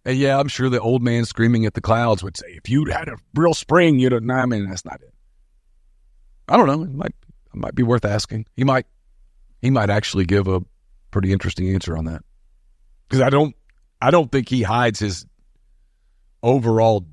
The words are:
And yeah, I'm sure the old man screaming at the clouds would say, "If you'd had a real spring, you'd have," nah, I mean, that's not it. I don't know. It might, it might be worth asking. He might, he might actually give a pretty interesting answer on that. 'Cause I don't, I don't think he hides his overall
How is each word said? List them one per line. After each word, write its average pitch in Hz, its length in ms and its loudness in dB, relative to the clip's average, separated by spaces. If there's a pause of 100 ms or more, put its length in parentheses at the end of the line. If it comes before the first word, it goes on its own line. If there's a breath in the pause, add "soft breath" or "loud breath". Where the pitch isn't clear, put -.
And 131 140 -2
yeah, 135 180 2
I'm 139 120 0
sure 131 200 -2
the 123 120 0
old 120 220 0
man 117 240 0
screaming 113 380 2
at 104 100 -2
the - 60 -6
clouds 110 440 0
would 90 120 -12
say, - 120 -16
"If - 200 -16
you'd 139 200 0
had 160 200 -6
a 117 80 -14 (180)
real 160 200 2
spring, 160 440 2
you'd 127 140 4
have," 113 100 0
nah, 127 200 -2
I 123 40 -2
mean, 104 220 -4
that's 95 160 -12
not - 160 -16
it. - 120 -20 (1400)
I - 80 4
don't 220 100 6
know. 147 160 0
It 151 120 -10
might, - 200 -8 (400)
it - 20 -20
might - 180 -8
be - 80 0
worth 110 220 2
asking. 107 500 -4
He 113 100 -6
might, 131 220 2 (760)
he 123 80 2
might 110 200 2
actually 101 340 -2
give 95 240 2
a 92 120 0 (500)
pretty 95 220 0
interesting 92 400 -2
answer 85 240 -4
on 80 80 -6
that. 82 180 -10 (840)
'Cause 131 120 0
I 131 100 2
don't, 143 240 2 (460)
I 123 100 0
don't 160 200 4
think 131 180 -2
he 127 140 0
hides 113 380 -2
his 101 260 -6 (1160)
overall 113 720 2